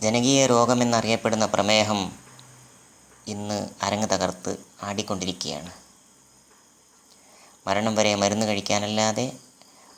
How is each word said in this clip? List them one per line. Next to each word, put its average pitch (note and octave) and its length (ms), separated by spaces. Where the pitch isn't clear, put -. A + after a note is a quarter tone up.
ജനകീയ B2+ 500
രോഗമെന്നറിയപ്പെടുന്ന A2+ 880
പ്രമേഹം G#2 680
ഇന്ന് G#2 220
അരങ്ങ് G2+ 260
തകർത്ത് F#2 400
ആടിക്കൊണ്ടിരിക്കുകയാണ്. F#2 840
മരണം G#2 280
വരെ G#2+ 200
മരുന്ന് G2+ 300
കഴിക്കാനല്ലാതെ G#2+ 800